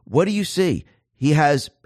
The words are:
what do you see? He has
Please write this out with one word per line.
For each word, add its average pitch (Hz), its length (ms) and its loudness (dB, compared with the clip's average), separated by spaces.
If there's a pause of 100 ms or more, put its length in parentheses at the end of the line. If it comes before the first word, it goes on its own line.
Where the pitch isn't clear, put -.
what 143 180 0
do 202 80 -2
you 202 140 -2
see? 175 400 -2 (320)
He 143 140 0
has 143 380 2 (160)